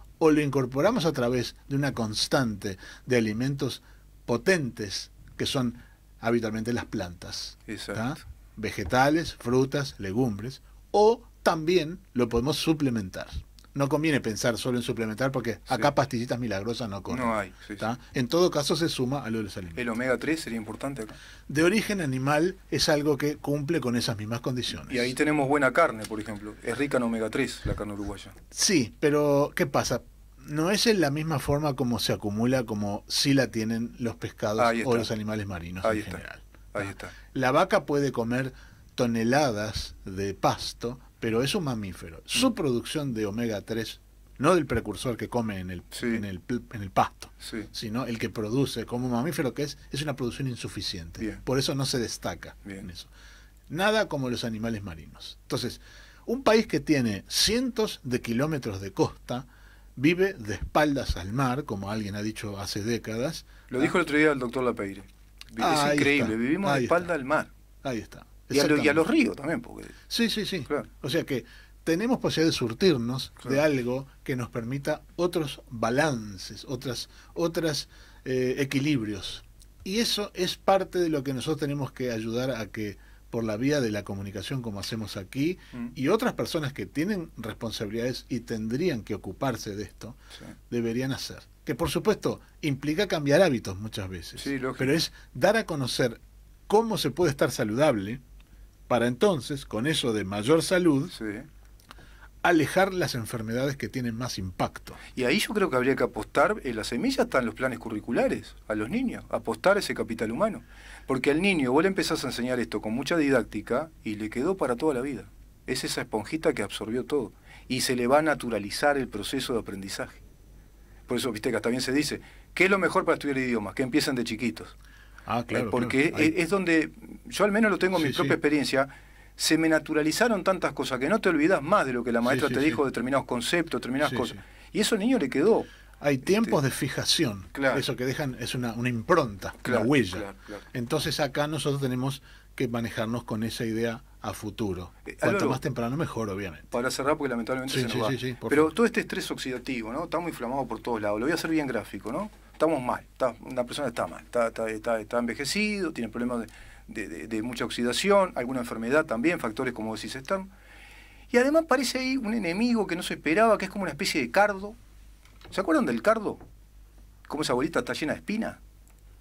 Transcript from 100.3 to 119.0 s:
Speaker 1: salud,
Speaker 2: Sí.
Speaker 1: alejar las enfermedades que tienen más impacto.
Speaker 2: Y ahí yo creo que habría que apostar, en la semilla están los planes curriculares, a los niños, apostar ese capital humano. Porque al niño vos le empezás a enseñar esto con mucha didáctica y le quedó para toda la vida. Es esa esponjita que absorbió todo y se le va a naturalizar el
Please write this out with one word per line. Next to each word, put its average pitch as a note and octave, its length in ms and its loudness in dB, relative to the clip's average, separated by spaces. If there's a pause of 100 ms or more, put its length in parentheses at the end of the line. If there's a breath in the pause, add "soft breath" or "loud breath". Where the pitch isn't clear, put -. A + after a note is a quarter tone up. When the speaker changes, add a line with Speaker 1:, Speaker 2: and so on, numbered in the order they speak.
Speaker 1:
salud, E3+ 480 2
Speaker 2:
Sí. - 140 -10 (1160 loud breath)
Speaker 1:
alejar F3 500 4
las E3+ 220 0
enfermedades A#2+ 640 -4
que B2+ 120 -6
tienen A#2+ 280 -4
más B2 200 -6
impacto. - 600 -6 (180 loud breath)
Speaker 2:
Y B2 100 -2
ahí C#3+ 140 4
yo - 160 -2
creo F#3+ 160 2
que C3 60 2
habría B2+ 180 4
que C3 80 2
apostar, C#3+ 600 2
en A#2+ 100 -2
la G#2+ 80 -4
semilla G#3+ 420 0
están B2+ 220 2
los G#2+ 80 -4
planes B2 240 -2
curriculares, A#2 800 -2 (100)
a G#2+ 80 -2
los G#2+ 160 -2
niños, G#3 400 -4
apostar A#2 480 2
ese - 160 -4
capital A2+ 380 -4
humano. E3+ 320 -2 (420 loud breath)
Porque C3 240 2
al D3+ 100 4
niño E3+ 320 4
vos D3+ 120 6
le G3 40 4
empezás F#3+ 360 0
a C3+ 40 -2
enseñar B2 300 -2
esto A2+ 220 -2
con A2 140 -4
mucha C#3 220 0
didáctica C3 760 2 (120)
y G#2+ 140 -4
le G#2+ 120 -6
quedó D3 280 -2
para C3 180 0
toda D3+ 200 2
la A#2+ 80 0
vida. C3+ 220 -6 (440)
Es B2+ 160 -2
esa D3 160 -4
esponjita C#3+ 520 -2
que A2+ 120 -2
absorbió A2 400 -4
todo A#2 280 -2 (360 loud breath)
y B2 140 0
se C3 120 0
le A#2+ 140 0
va C#3 100 8
a D#3 40 6
naturalizar C3+ 760 0
el B2+ 80 -2